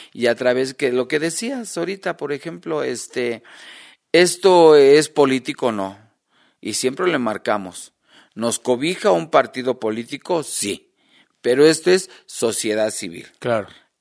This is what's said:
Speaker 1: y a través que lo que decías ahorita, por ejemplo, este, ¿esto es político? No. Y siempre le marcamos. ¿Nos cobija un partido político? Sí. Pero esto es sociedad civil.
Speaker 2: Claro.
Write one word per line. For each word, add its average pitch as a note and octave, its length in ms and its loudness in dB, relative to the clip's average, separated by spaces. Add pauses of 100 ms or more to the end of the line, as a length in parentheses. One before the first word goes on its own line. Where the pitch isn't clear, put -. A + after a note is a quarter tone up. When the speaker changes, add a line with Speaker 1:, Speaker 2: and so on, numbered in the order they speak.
(140)
Speaker 1:
y A#2+ 140 -2
a A#2 80 2
través B2+ 400 -2
que C3+ 160 -2
lo B2 160 -2
que D3+ 100 -2
decías A3+ 580 -6
ahorita, F3+ 420 -8
por D3 160 -8
ejemplo, D#3+ 500 -8
este, A#2+ 580 -6 (680)
¿esto F3 640 6
es D3 340 6
político? C3 600 0
No. G2+ 260 -8 (640)
Y G#2+ 140 -10
siempre C#3 340 -2
le D#3+ 100 0
marcamos. G#2 760 -6 (420)
¿Nos A2 240 -4
cobija D#3+ 520 -2
un E3 180 -2
partido B2+ 500 0
político? A#2+ 640 -6
Sí. - 480 -8 (500)
Pero C3 240 4
esto D#3+ 260 2
es F#3 180 0 (180)
sociedad G#2+ 640 -4
civil. F2 360 -12 (120)
Speaker 2:
Claro. A2+ 280 -4 (340)